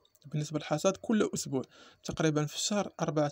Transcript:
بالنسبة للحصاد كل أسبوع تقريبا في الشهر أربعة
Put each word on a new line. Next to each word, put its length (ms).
بالنسبة 340
للحصاد 380
كل 360
أسبوع 280
تقريبا 420
في 100
الشهر 360
أربعة 300